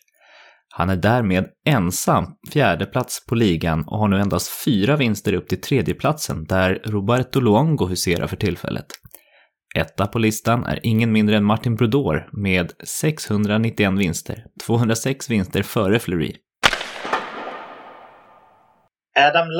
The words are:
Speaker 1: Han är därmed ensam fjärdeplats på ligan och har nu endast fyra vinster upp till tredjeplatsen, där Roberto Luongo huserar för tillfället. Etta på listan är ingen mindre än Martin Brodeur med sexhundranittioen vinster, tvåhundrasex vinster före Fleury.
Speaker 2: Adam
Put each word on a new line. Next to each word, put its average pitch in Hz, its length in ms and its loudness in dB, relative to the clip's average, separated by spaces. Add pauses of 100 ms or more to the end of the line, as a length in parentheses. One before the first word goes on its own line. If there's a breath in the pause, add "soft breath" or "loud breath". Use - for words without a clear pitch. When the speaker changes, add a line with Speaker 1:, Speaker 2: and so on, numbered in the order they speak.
(680 soft breath)
Speaker 1:
Han 90 220 -2
är 92 60 2
därmed 98 520 2 (180)
ensam 117 580 2 (280)
fjärdeplats 107 720 -2
på - 80 -2
ligan 85 540 2
och 104 100 -4
har 107 100 2
nu 98 100 2
endast 92 460 -2
fyra 117 320 2
vinster 110 360 0
upp 87 160 -2
till - 120 -4
tredjeplatsen, 92 840 -2
där 92 400 0
Roberto 110 560 0
Luongo 120 460 4
huserar 90 400 -2
för 90 100 -8
tillfället. - 500 -4 (880 soft breath)
Etta - 320 -2
på 117 120 -4
listan 113 480 0
är - 160 -2
ingen 113 300 2
mindre 107 240 4
än 104 80 4
Martin 113 320 2
Brodeur 117 560 0
med 92 400 0 (280)
sexhundranittioen 107 1000 0
vinster, - 480 -4 (200)
tvåhundrasex 117 640 0
vinster 101 320 0
före 107 360 2
Fleury. 85 340 -2 (3000)
Speaker 2:
Adam 165 220 2 (120)